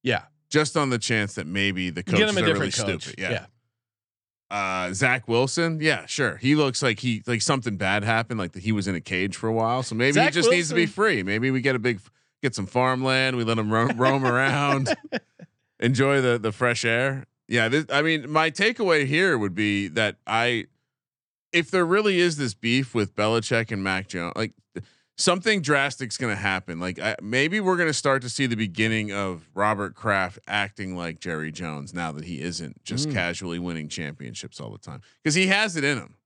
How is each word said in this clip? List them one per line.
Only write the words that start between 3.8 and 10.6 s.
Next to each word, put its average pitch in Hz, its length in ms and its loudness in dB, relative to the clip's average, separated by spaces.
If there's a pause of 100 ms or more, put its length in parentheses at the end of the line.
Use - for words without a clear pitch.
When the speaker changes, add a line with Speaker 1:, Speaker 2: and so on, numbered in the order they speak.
Speaker 2:
Uh, 95 420 -2
Zach 123 340 0
Wilson. 151 520 0
Yeah, 147 280 0
sure. 117 300 -2
He 139 180 4
looks 139 260 2
like 117 180 0
he, 117 280 0
like, 117 160 0
something 120 340 0
bad 101 260 0
happened, 113 360 0
like, 90 140 -4
that 90 100 -10
he 110 80 0
was 101 160 0
in 95 80 -2
a 80 60 -4
cage 92 340 -2
for 113 120 -6
a 113 60 0
while. 117 300 0
So 120 100 -8
maybe 127 200 2
Speaker 1:
Zach 208 160 6
Speaker 2:
he - 20 0
just 175 180 4
needs 175 200 2